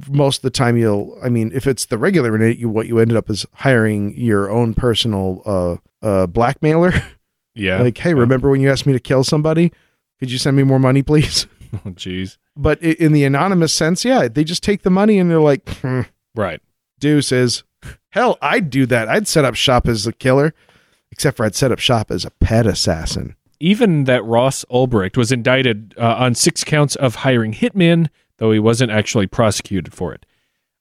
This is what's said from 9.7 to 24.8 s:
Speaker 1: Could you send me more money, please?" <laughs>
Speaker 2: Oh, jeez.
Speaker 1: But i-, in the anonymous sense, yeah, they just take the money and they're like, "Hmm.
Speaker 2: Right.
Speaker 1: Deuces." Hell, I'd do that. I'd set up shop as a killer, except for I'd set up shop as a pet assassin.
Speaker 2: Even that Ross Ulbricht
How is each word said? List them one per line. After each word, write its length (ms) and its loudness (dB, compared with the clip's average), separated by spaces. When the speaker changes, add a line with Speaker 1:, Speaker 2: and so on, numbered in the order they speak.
Speaker 1:
Could 140 -8
you 60 -6
send 180 0
me 80 4
more 160 2
money, 220 2
please?" 500 0
<laughs> 40 -20
Speaker 2:
Oh, 180 -12
jeez. 460 -10
Speaker 1:
But 260 -2
i-, 160 0
in 140 2
the 100 4
anonymous 500 2
sense, 320 -2
yeah, 220 2
they 160 -2
just 220 -6
take 180 -2
the 80 0
money 300 4
and 100 2
they're 100 2
like, 280 2
"Hmm. 220 -4
Speaker 2:
Right. 260 -6
Speaker 1:
Deuces." 640 0
Hell, 320 0
I'd 280 -2
do 160 2
that. 220 -2
I'd 200 -2
set 160 2
up 100 -2
shop 320 0
as 180 -2
a 80 -4
killer, 400 0
except 240 -4
for 100 -2
I'd 80 -2
set 160 0
up 80 -2
shop 320 0
as 140 -6
a 80 -12
pet 340 2
assassin. 720 -4
Speaker 2:
Even 440 2
that 200 0
Ross 440 0
Ulbricht 480 0